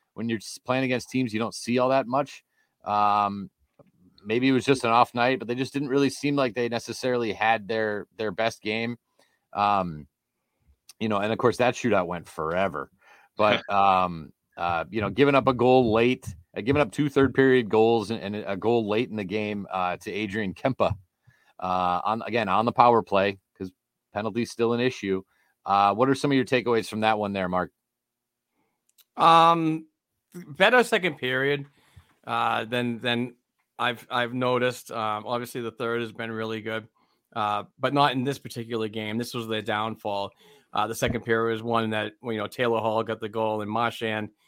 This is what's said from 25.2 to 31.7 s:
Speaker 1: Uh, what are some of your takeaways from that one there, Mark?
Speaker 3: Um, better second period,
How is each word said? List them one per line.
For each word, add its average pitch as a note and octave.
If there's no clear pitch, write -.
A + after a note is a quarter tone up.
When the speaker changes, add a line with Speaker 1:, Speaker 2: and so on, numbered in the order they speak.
Speaker 1:
Uh, G2+
what B2+
are C3+
some C#3+
of C#3
your B2+
takeaways A#2
from G#2+
that A2
one G2+
there, F#2+
Mark? F2+
Speaker 3:
Um, E3
better F#3+
second F3+
period, C3+